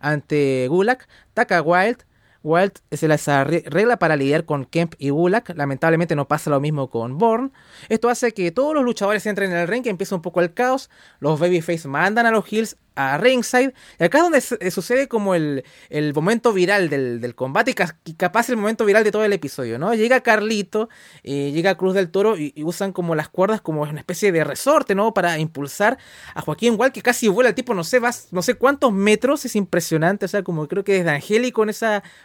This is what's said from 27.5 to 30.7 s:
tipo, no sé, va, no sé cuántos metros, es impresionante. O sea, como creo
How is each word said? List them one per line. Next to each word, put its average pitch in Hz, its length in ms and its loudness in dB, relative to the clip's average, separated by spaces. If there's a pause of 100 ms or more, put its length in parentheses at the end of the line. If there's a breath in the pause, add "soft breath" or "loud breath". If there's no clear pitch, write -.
tipo, 240 180 -4
no 170 120 -4
sé, 247 140 2
va, 233 120 -2 (200)
no 175 100 -4
sé 233 140 0
cuántos 277 360 2
metros, 214 540 2
es 226 100 -6
impresionante. 180 720 0
O 175 40 -4
sea, 202 140 -2
como 156 240 -4
creo 190 160 -4